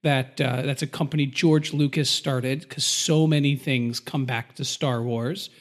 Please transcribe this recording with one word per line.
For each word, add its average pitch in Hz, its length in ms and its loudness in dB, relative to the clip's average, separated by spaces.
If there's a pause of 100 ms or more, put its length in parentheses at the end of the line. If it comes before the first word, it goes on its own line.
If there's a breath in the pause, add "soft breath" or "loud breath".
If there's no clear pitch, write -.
That, 135 360 0
uh, 127 220 0
that's 139 220 -4
a 147 40 -2
company 147 380 -2
George 151 480 2
Lucas 147 380 0
started, 131 580 -2
'cause - 160 -4
so 160 420 2
many 147 300 4
things 120 440 -2
come 135 260 -4
back 117 300 -6
to 143 60 -8
Star 127 400 -2
Wars. 120 460 -4 (120)